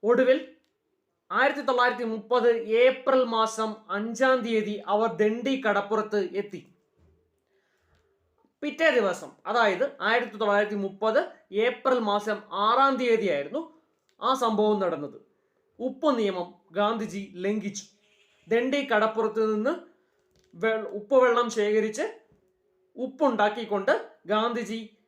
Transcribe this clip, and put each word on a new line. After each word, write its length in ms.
ഒടുവിൽ 500
ആയിരത്തി 300
തൊള്ളായിരത്തി 420
മുപ്പത് 540
ഏപ്രിൽ 640
മാസം 520
അഞ്ചാം 520
തീയതി 460
അവർ 260
ദണ്ഡി 560
കടപ്പുറത്ത് 680
എത്തി. 400
പിറ്റേ 280
ദിവസം, 420
അതായത് 460
ആയിരത്തി 360
തൊള്ളായിരത്തി 380
മുപ്പത് 540
ഏപ്രിൽ 480
മാസം 420
ആറാം 440
തീയതിയായിരുന്നു 880
ആ 120
സംഭവം 460
നടന്നത്. 420
ഉപ്പ് 400
നിയമം 340
ഗാന്ധിജി 640
ലംഘിച്ചു. 480
ദണ്ഡി 480
കടപ്പുറത്ത് 600
നിന്ന് 140
വെ-, 320
ഉപ്പ് 280
വെള്ളം 340
ശേഖരിച്ച് 720
ഉപ്പുണ്ടാക്കിക്കൊണ്ട് 1160
ഗാന്ധിജി 720